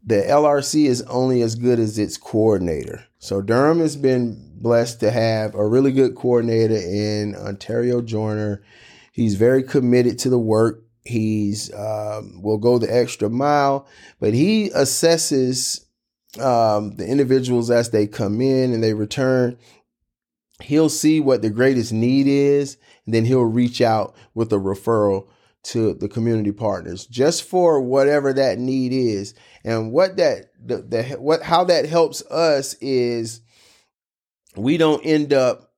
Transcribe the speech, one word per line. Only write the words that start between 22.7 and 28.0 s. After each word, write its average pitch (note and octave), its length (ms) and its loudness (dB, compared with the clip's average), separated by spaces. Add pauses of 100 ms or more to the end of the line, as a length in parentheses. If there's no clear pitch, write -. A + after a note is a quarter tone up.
and A2 80 -4
then A2+ 100 2
he'll B2+ 180 2
reach A#2+ 380 0
out A2 340 0 (200)
with A2 180 -2
a G#2 40 0
referral G2 720 -2 (340)
to A2 320 -2
the G2+ 160 -8
community A2+ 420 -2
partners G2 540 -6
just C3 360 0
for F3 380 2
whatever C#3 540 2